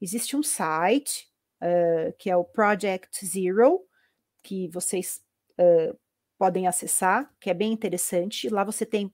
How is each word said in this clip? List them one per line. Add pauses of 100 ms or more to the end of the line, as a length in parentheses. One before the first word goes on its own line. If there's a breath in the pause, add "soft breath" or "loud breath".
Existe
um
site, (320)
eh,
que
é
o
Project
Zero, (580)
que
vocês, (360)
eh, (440)
podem
acessar,
que
é
bem
interessante.
Lá
você
tem